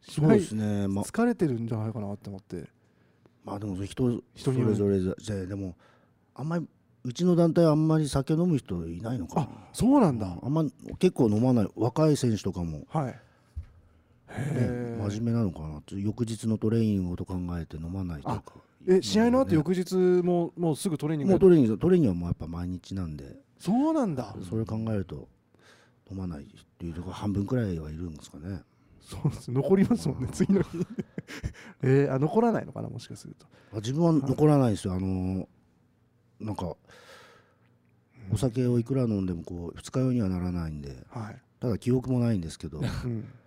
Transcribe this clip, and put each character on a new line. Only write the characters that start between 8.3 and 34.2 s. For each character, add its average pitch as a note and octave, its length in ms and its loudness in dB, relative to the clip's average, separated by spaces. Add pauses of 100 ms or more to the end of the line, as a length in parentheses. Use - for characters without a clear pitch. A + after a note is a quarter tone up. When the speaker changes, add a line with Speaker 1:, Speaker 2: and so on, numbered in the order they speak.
Speaker 1:
飲 D#3 60 2
む E3+ 180 2
人 F2 300 -4
い E2+ 140 -8
な A2+ 120 -6
い B2+ 60 -4
の - 80 -8
か - 80 -8
な。 E3+ 60 2
Speaker 2:
あ、 B2 80 -4 (240)
そ G3 140 2
う C#4 120 6
な F#3 120 6
ん B2 60 -2
だ。 G#2 100 -4
Speaker 1:
う - 20 -6
ん、 E2+ 160 -8
あ - 20 -4
ん C#3 60 0
ま、 D#3+ 120 2 (340)
結 - 120 4
構 A#2+ 180 4
飲 G#2 120 4
ま B2+ 120 4
な A2+ 100 4
い。 F2+ 120 -2
若 D#3 340 2
い D3 80 4
選 A#2 200 2
手 - 60 -6
と F#2+ 100 -2
か F2 100 -4
も。 D#2+ 260 -8
Speaker 2:
は D#3 140 -2
い。 - 20 -2
Speaker 1:
ね、 A#2 100 -8 (1120)
Speaker 2:
へ B2 720 -4
ー。 G2+ 120 -4
Speaker 1:
真 G#2+ 120 -6
面 A#2 100 0
目 A#2 60 2
な A#2 40 2
の F#2+ 80 0
か E2 100 -12
な。 D#2 200 -10 (180)
翌 G#2+ 260 -2
日 A2 220 -6
の A2 100 0
ト G#2+ 120 0
レ A2+ 80 2
ー A#2 40 2
ニ G#2+ 140 2
ン - 20 2
グ F#2 60 0
の F2 80 -2
こ E2+ 60 -6
と F#2 80 -6
考 F#2+ 100 -8 (240)
え D#2+ 60 -8
て D#2 120 -14
飲 E2 140 -8
ま F#2+ 120 -6
な E2+ 140 -6
い C#2+ 40 -12
と - 60 -10
か。 A#2 200 -6
Speaker 2:
あ、 - 140 -20 (260)
え、 F#3 140 6
試 F#3+ 180 0
合 A#3+ 120 4
の C4 100 4
後、 B3+ 100 0
Speaker 1:
ね。 F3 40 4
Speaker 2:
翌 D#3 180 2
日 F#3 220 -2
も、 F3+ 640 2
も E3 160 0
う - 20 0
す - 140 -4
ぐ D3+ 80 -2
ト D3+ 100 -4
レ D#3+ 80 0
ー - 20 -2
ニ C#3+ 60 -2
ン - 40 2
グ？ G3 40 6
Speaker 1:
も F3+ 60 6
う - 20 4
ト F#3+ 100 10
レ F3 60 10
ー D#3 40 8
ニ B2+ 60 8
ン - 20 4
グ、 G#2+ 100 2
ト E3+ 120 2
レ F#3 80 6
ー - 20 6
ニ - 20 6
ン - 40 6
グ G#2+ 40 6
は F2+ 60 2
も E2+ 120 -4
う - 20 -2
や - 40 0
っ - 20 -2
ぱ - 120 -12
毎 F2 220 -6
日 F2+ 260 -8
な F#2+ 100 -4
ん D2+ 120 -8
で。 C#2 180 -16 (240)
Speaker 2:
そ C4 320 0
う - 20 0
な C#4 120 0
ん E3 100 -2
だ。 B2 200 -8 (140)
Speaker 1:
そ A2 60 -4
れ A2 100 0
考 A2 120 -6 (120)
え A2 40 0
る F#2+ 120 -2
と、 C#2 220 -14 (840)
飲 F#2+ 60 -10
ま F#2 100 -6
な D#2+ 120 -8
い C#2+ 40 -16
っ - 20 -18 (320)
て F2 80 -12
い E2+ 40 -6
う E2 40 -10
と E2+ 100 -10
こ F#2 80 -10
半 G2+ 200 -6
分 G2 140 0
く B2 100 -2
ら A#2 120 0
い F2 120 -2
は D#2 120 -10
い - 20 -10
る E2+ 160 -8
ん D#2 60 -12
で D2 80 -18
す - 80 -20
か C#2 60 -20
ね。 E2+ 240 -10 (400)
Speaker 2:
そ - 240 -16
う D3 40 2
で - 80 -6
す。 - 140 -12
残 C#3+ 240 4
り G3 120 4
ま B3 100 4
す - 100 -4
も C3+ 80 -2
ん - 40 -10
ね、 B2+ 80 -4
Speaker 1:
う - 20 -6
ん。 - 20 -10
Speaker 2:
次 - 220 2
の F#3+ 80 4
日。 - 60 -2 (600)
<laughs> - 560 -12
え C3+ 260 4
ー、 C3+ 40 -2
あ、 C3+ 60 0
残 D#3 220 2
ら A#3 100 2
な C3 100 -2
い - 40 -10
の - 60 -16
か G#2+ 100 -10
な、 A2 80 -8
も A#2+ 100 -12
し - 80 -18
か A2+ 80 -14
す - 120 -18
る - 100 -18
と。 - 80 -20 (280)
Speaker 1:
あ、 - 20 -10
自 A2 180 -6
分 E3 120 2
は E3 80 6
残 C#3 340 4